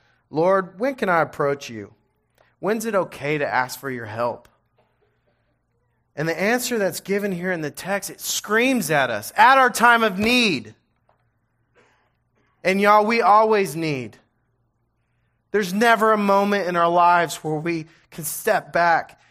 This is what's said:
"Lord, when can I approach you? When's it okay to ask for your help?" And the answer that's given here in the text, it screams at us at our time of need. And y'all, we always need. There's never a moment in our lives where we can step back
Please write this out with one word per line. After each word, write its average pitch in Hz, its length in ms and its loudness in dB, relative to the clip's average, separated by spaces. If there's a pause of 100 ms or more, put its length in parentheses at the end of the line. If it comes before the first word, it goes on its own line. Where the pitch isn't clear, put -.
(300)
"Lord, 180 520 -2
when 262 140 -4
can 214 120 -6
I 170 140 2
approach 143 480 -4
you? 107 240 -16 (640)
When's 208 260 -4
it 226 80 -8
okay 156 440 -4
to 139 100 -4
ask 127 320 -4
for 135 100 -10
your 123 160 -10
help?" 113 440 -8 (1600)
And 156 140 -6
the 160 100 -4
answer 240 400 -2
that's 190 220 -4
given 202 320 -4
here 180 220 -6
in 165 80 -6
the 143 100 -6
text, 190 380 -8
it 143 100 -18
screams 220 720 -2
at 135 180 2
us 104 280 -6
at 247 200 8
our 254 120 4
time 233 340 4
of 196 160 -2
need. 208 560 0 (1900)
And 190 160 0
y'all, 208 240 6
we 233 160 0
always 202 560 2
need. 139 400 -6 (1300)
There's 196 220 -2
never 220 380 2
a 214 60 2
moment 202 500 2
in 175 80 -4
our 170 140 2
lives 170 480 2
where 156 180 -6
we 160 320 -6 (240)
can 165 120 -16
step 165 480 -4
back 170 480 0 (120)